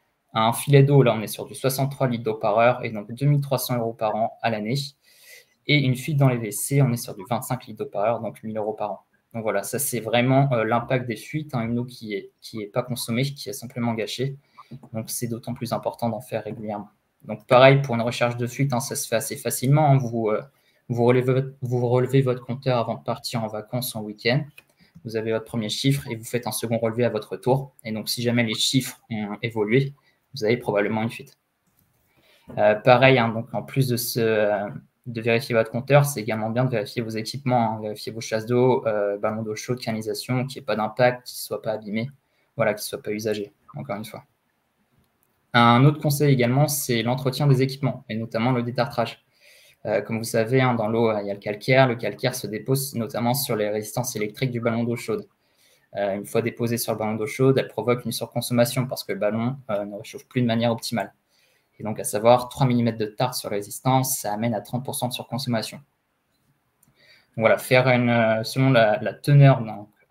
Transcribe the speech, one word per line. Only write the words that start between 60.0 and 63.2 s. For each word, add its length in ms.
plus 160
de 20
manière 260
optimale. 440
Et 40
donc, 160
à 40
savoir, 440
trois 200
millimètres 320
de 60
tarte 280